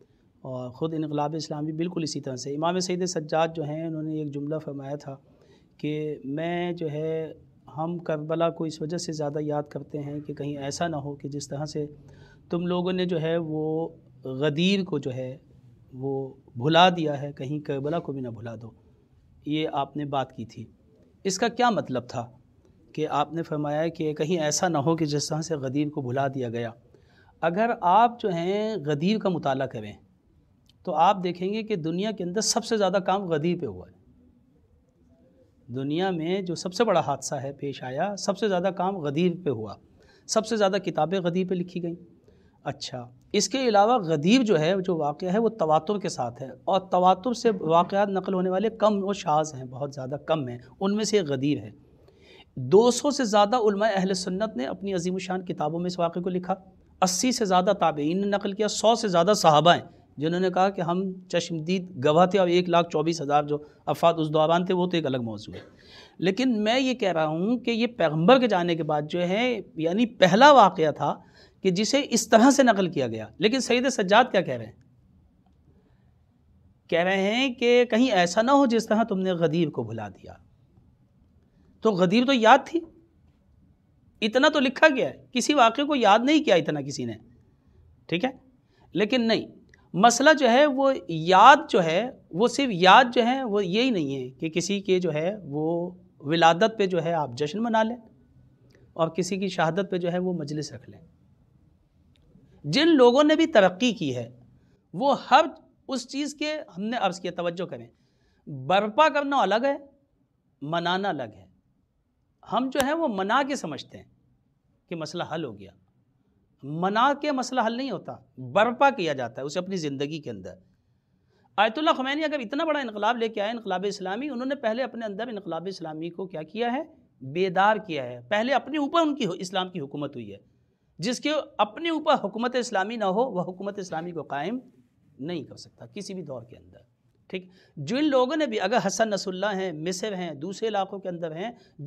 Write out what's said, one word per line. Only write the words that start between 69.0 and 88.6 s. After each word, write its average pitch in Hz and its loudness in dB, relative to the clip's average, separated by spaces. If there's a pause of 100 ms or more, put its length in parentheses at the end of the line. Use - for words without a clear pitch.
جو 175 -2
ہے، 226 0 (140)
یعنی 175 0
پہلا 208 8
واقعہ 180 8
تھا 151 -2 (480)
کہ 190 2
جسے 214 0
اس - 0
طرح 240 8
سے 269 6
نقل 196 4
کیا 135 -2
گیا۔ 110 -8 (120)
لیکن 220 2
سید 247 0
سجاد 220 4
کیا 202 2
کہہ 143 -4
رہے 113 -10
ہیں؟ 110 -18 (2250)
کہہ 165 0
رہے 190 0
ہیں 254 0
کہ 240 4
کہیں 240 2
ایسا 180 4
نہ 240 2
ہو 277 6
جس 226 0
طرح 220 2
تم 214 -2
نے 190 -2
غدیر 165 0
کو 131 -6
بھلا 107 -10
دیا۔ 90 -20 (1500)
تو 220 2
غدیر 185 4
تو 277 2
یاد 240 8
تھی، 339 -4 (1400)
اتنا 254 4
تو 302 2
لکھا 262 4 (100)
گیا 170 0
ہے، - -18
کسی 254 0
واقعے 247 4
کو 294 0
یاد 220 6
نہیں 285 4
کیا 214 4
اتنا 151 0
کسی 135 -8
نے، 117 -6 (920)
ٹھیک 180 -2
ہے؟ 262 0 (600)